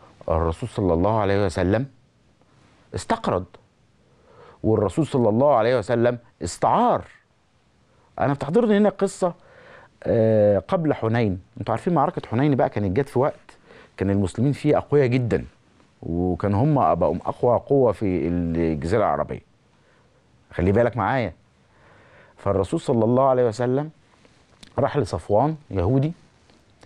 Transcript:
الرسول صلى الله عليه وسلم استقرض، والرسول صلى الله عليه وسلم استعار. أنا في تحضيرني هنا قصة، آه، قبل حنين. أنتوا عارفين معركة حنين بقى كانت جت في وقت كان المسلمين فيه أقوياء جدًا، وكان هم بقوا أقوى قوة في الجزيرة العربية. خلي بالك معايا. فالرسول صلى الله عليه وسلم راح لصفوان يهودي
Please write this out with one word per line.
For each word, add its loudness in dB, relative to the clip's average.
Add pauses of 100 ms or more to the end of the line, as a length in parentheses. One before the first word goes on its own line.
(280)
الرسول -2
صلى 0
الله 2
عليه 0
وسلم 0 (1080)
استقرض، -4 (1160)
والرسول 0
صلى 0
الله 2
عليه 2
وسلم 0 (240)
استعار. 0 (1120)
أنا 0
في -8
تحضيرني 2
هنا 4
قصة، -2 (680)
آه، 4
قبل -2
حنين. -2 (200)
أنتوا -4
عارفين -2
معركة 0
حنين 0
بقى 0
كانت -2
جت -2
في -4
وقت 0 (640)
كان -2
المسلمين 0
فيه 0
أقوياء 2
جدًا، 0 (580)
وكان -2
هم 2
بقوا 0 (100)
أقوى 0
قوة 2
في -2
الجزيرة -2
العربية. -2 (1120)
خلي 0
بالك 2
معايا. -2 (1040)
فالرسول -2
صلى 0
الله 2
عليه 2
وسلم -4 (880)
راح 0
لصفوان 0 (140)
يهودي 0 (720)